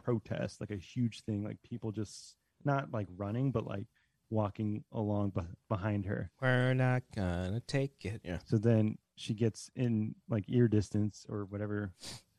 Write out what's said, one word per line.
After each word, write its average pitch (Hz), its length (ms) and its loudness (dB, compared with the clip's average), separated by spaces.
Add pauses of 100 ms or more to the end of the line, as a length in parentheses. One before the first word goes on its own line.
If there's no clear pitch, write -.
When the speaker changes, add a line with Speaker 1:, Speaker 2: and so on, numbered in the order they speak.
Speaker 1:
protest, - 560 -2
like, - 120 -8
a 104 60 -6
huge 113 480 -2
thing. 104 200 -2
Like, 110 140 -8 (100)
people 113 240 -6
just - 440 -10 (280)
not, 139 300 0
like, 104 140 -2 (100)
running, 113 340 0
but, - 140 0
like, 101 180 -6 (460)
walking 107 520 0 (100)
along 104 400 0
beh-, 90 120 -2 (240)
behind 104 380 0
her. 95 240 -4 (100)
Speaker 2:
We're 127 320 4
not 127 300 2 (120)
gonna 92 520 0
take 139 400 -2
it. 110 180 -6
Yeah. 85 220 -4
Speaker 1:
So 117 100 2
then 110 400 4 (180)
she - 200 -4
gets 110 420 0
in, 113 380 0 (120)
like, 107 220 0
ear 120 200 6
distance 104 600 2
or 104 160 -6
whatever, 101 480 -4 (460)